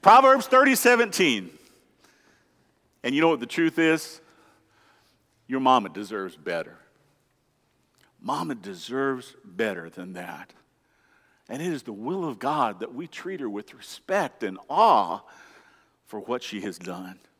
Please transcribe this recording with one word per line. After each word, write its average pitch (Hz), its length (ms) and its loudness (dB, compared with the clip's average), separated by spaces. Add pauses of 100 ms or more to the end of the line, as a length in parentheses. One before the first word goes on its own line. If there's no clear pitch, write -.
Proverbs 262 460 8
thirty 269 280 6
seventeen. 196 760 2 (1500)
And 123 120 -4
you 147 60 0
know 165 80 4
what 147 120 0
the 120 60 -8
truth 160 320 -2
is? 160 420 0 (1300)
Your 135 140 -4
mama 127 300 2
deserves 95 460 -10
better. 82 420 -8 (1400)
Mama 151 340 -4
deserves 120 920 -8
better 92 460 -6
than 90 240 -14
that. 82 380 -14 (960)
And 127 100 -10
it 175 100 -6
is 147 120 -6
the 117 100 -12
will 156 340 -6
of 123 120 -8
God 123 420 -2
that 117 140 -10
we 160 120 -12
treat 180 340 -12
her 123 100 -6
with 104 240 -12
respect - 680 -6
and 95 160 -6 (120)
awe 139 500 4 (880)
for 110 120 -12
what 117 240 -6
she 202 200 -10
has 95 160 -10
done. 92 400 -14 (220)